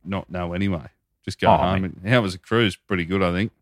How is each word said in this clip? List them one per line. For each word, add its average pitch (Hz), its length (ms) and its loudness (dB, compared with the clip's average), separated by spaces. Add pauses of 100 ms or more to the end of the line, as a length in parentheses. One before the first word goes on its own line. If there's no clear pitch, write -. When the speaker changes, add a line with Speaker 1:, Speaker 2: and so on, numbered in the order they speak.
Speaker 1:
not 95 260 -8
know 87 240 -6
anyway. 92 320 -2 (380)
Just - 140 -8
go 113 140 6
Speaker 2:
Oh, 90 60 6
Speaker 1:
home. 95 240 0
Speaker 2:
mate. 90 100 -4 (100)
Speaker 1:
And 95 80 -6
how 123 120 4
was 95 100 -2
the 92 60 -10
cruise? 110 360 0
Pretty 90 300 -4
good, 95 180 0
I 90 100 2
think. 98 300 -2